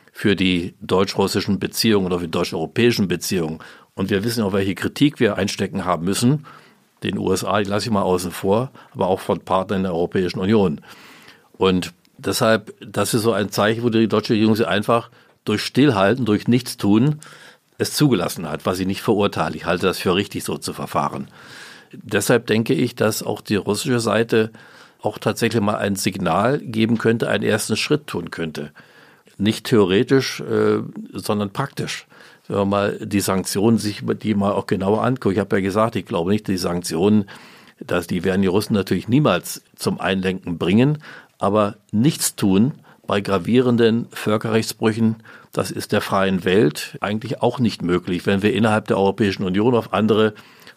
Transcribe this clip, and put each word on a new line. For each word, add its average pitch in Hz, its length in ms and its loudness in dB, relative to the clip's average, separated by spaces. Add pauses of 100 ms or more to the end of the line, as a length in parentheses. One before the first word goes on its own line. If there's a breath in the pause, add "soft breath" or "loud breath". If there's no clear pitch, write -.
(120 soft breath)
für 101 240 0
die 90 440 0
deutsch-russischen 98 800 0
Beziehungen 104 480 0
oder 90 140 -2
für 87 60 -6
die 80 40 -8
deutsch-europäischen 92 800 0
Beziehungen. 82 500 -4 (360 loud breath)
Und 95 140 -4
wir 101 160 0
wissen 117 180 -2
auch, 98 120 -2
welche 98 200 0
Kritik - 460 -2
wir 104 160 2
einstecken 98 480 -4
haben 87 220 -2
müssen. 123 400 2 (560 loud breath)
Den 101 160 -4
U 98 120 -2
S 95 140 -2
A, 101 160 0
die 98 80 -2
lasse 101 180 -2
ich 117 60 -2
mal 101 80 2
außen 92 300 0
vor, 107 400 0 (220 loud breath)
aber 92 160 -2
auch 95 120 0
von 90 200 -4
Partnern 95 400 -2
in - 20 -2
der 95 100 -2
Europäischen 87 460 -2
Union. 98 420 2 (800 loud breath)
Und 92 340 2 (240)
deshalb, 110 640 0
das 104 320 -4
ist 120 80 2
so 110 120 0
ein 98 180 -2
Zeichen, 113 320 0
wo 120 80 2
die 113 180 4
deutsche 110 240 0
Regierung 110 240 4
sie 107 100 0
einfach 107 440 0 (340 soft breath)
durch 107 180 -2
Stillhalten, 120 640 2
durch 104 240 0
Nichtstun 117 720 2 (580 loud breath)
es - 160 -4
zugelassen 92 540 0
hat, 78 180 -8
was 92 120 -2
ich 92 80 -2
nicht 95 160 -4
verurteile. 101 540 0
Ich 78 100 -10
halte 90 200 0
das 90 120 0
für 95 160 0
richtig, 98 300 -4
so - 140 -6
zu - 140 -8
verfahren. 71 560 -6 (640 loud breath)
Deshalb 110 540 0
denke 113 280 2
ich, 127 200 -2
dass 107 280 0
auch 113 180 -6
die - 160 -2
russische 117 440 -2
Seite 110 500 0 (500 loud breath)
auch - 180 -6
tatsächlich 113 440 0
mal 104 140 0
ein 101 200 -2
Signal 98 600 0
geben 110 400 0
könnte, 117 300 0
einen 107 160 0
ersten 110 320 0
Schritt - 300 -2
tun 82 240 -8
könnte. 76 400 -10 (640 soft breath)
Nicht 107 300 0
theoretisch, 110 720 2
äh, 107 380 0 (340)
sondern 104 380 -2
praktisch. - 560 -8 (400 soft breath)
Wenn 104 120 -2
man 101 100 2
mal 101 340 0
die 104 180 0
Sanktionen 98 580 0
sich 104 240 -4 (200)
die 107 120 0
mal 101 180 0
auch 98 140 -4
genauer 104 360 0
anguckt. 113 320 0
Ich 104 60 0
habe 98 160 -2
ja 98 60 0
gesagt, 107 340 0
ich 95 100 -6
glaube 90 240 -2
nicht, 107 180 0
die 98 80 0
Sanktionen, 90 720 0 (560 loud breath)
dass 87 220 -2
die 90 180 -4
werden 95 180 0
die 95 60 2
Russen 104 260 0
natürlich 95 340 0
niemals 113 540 0 (120)
zum - 260 -4
Einlenken 92 580 -2
bringen, 120 400 2 (400 loud breath)
aber 101 380 0 (140)
nichts 123 460 0
tun 104 380 2 (320 soft breath)
bei 101 140 0
gravierenden 113 920 2
Völkerrechtsbrüchen, 110 1040 0 (360 loud breath)
das - 180 -2
ist - 220 -6
der 104 80 2
freien 95 440 0
Welt 107 560 2
eigentlich 110 420 -4
auch 120 160 0
nicht 113 240 0
möglich, 87 440 -2
wenn 98 160 2
wir 104 120 2
innerhalb 107 320 2
der 113 100 0
Europäischen 98 460 0
Union 104 320 2
auf 113 180 0
andere 107 420 2 (420 loud breath)